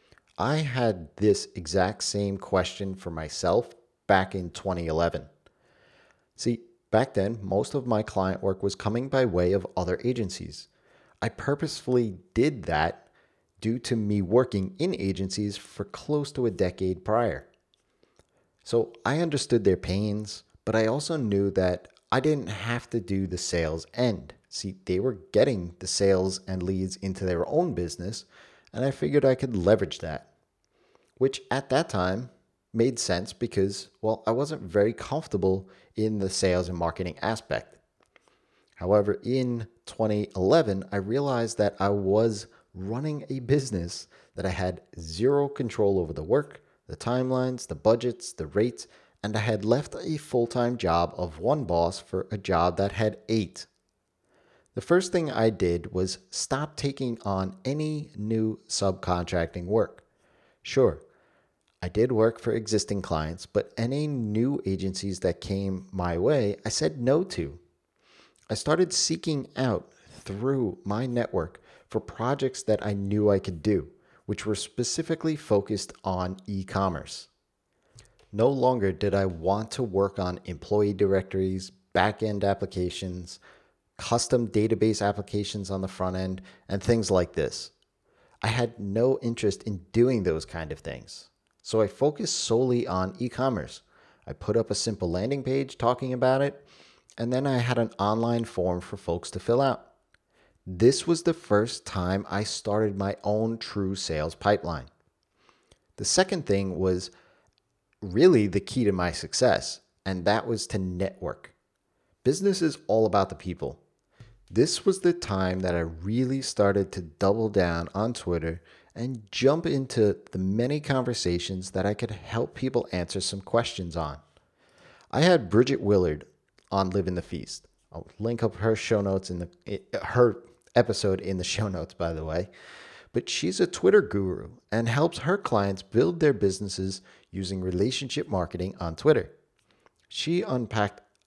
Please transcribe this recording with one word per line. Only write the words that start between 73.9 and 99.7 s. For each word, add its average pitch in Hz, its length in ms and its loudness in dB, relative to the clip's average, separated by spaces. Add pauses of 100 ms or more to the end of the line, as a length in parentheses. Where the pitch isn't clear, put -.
which - 220 -6
were 107 80 0
specifically 156 800 -4
focused 104 560 0 (120)
on 92 420 -2
e-commerce. 95 800 -4 (1040)
No 110 160 4
longer 127 420 2
did 95 240 0
I 98 120 2
want 95 460 -2
to 135 100 -4
work 98 360 0
on 90 280 -2
employee 104 480 0
directories, 95 760 0 (220)
back-end 101 520 2
applications, 92 960 -4 (580)
custom 117 500 0
database 110 580 2
applications 101 640 -4
on 95 120 -2
the 95 60 -4
front 92 280 -4
end, 92 240 -4 (260)
and 98 160 -4
things 113 280 2
like 90 240 2
this. - 380 -4 (680)
I - 40 -2
had 117 340 -2
no 110 400 0
interest 113 440 -2
in 98 280 -6
doing 120 300 4
those 80 240 -2
kind 80 260 -8
of 73 60 -10
things. - 500 -14 (340)
So - 180 0
I 107 60 4
focused 151 540 -2
solely 120 460 2
on 92 320 0
e-commerce. 120 600 -4 (460)
I 104 80 -10
put - 200 -2
up 113 160 2
a 104 40 -2
simple 98 360 -2
landing 123 320 -2
page 135 360 -2
talking 123 340 0
about 127 300 2
it, 139 240 -4 (500)
and 117 160 -4
then 131 140 0
I 135 100 0
had 120 220 0
an 113 100 2 (100)
online 113 460 0
form 90 380 -2
for - 160 -12
folks - 320 -6
to 95 100 -8
fill 123 220 2
out. 135 240 0 (800)